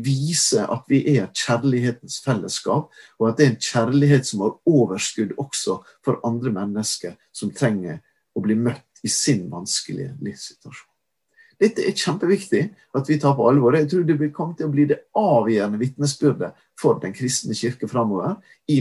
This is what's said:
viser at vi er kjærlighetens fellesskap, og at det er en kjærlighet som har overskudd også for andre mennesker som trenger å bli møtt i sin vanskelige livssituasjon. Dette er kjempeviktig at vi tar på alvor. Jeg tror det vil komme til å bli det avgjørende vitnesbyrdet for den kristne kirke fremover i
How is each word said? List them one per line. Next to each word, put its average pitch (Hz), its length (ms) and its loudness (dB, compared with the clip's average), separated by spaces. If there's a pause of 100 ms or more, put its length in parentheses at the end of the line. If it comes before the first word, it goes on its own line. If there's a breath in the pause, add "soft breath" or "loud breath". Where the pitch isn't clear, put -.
viser 135 680 0
at 120 200 -4
vi 139 100 4 (160)
er 95 180 0
kjærlighetens 123 920 -2
fellesskap, 123 680 -2 (260 loud breath)
og 113 120 2
at 113 100 0
det 147 60 8
er 120 80 6
en - 120 -8
kjærlighet 135 640 4
som 98 160 -2
har - 140 -2 (100)
overskudd 107 720 2
også - 380 -4 (260 soft breath)
for - 220 -2
andre 117 260 -2
mennesker 101 640 -6 (160)
som 104 220 -8
trenger 92 480 -2 (320)
å 95 100 -4
bli 110 120 2
møtt - 440 -4
i 110 80 -4
sin - 400 0
vanskelige 135 720 -8
livssituasjon. - 640 -14 (760 soft breath)
Dette 220 240 2
er 202 140 -2
kjempeviktig 175 640 0 (340 soft breath)
at 139 140 -2
vi 147 100 2
tar 139 160 4
på 117 140 4
alvor. 135 260 6
Jeg 151 160 2
tror 180 160 2
det 151 120 2
vil 151 120 -2
komme 165 240 -6
til 156 140 -4
å - 20 -2
bli 143 160 4
det - 140 -2 (160)
avgjørende 110 640 2
vitnesbyrdet 135 720 -2 (260 soft breath)
for 131 220 2
den 95 160 -6
kristne 123 400 -4
kirke 113 320 -6
fremover 113 480 -2 (340 soft breath)
i 139 100 4